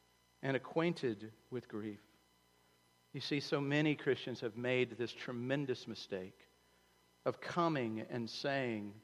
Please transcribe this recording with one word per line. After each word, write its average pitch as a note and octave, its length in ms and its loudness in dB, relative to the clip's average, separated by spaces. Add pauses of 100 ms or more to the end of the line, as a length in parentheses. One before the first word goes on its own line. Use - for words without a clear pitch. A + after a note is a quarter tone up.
(400)
and C#3 160 2
acquainted B2 760 0 (180)
with B2 160 -6
grief. G#2+ 320 -6 (1120)
You C#3 80 -6
see, D3 200 0
so C#3+ 200 0
many D3 360 4
Christians B2+ 460 0
have A2 140 -4
made B2 420 2
this A#2 140 0
tremendous B2+ 760 -2
mistake F#2+ 580 -8 (800)
of B2+ 160 0
coming B2+ 680 2
and A#2 220 -2
saying A#2 720 0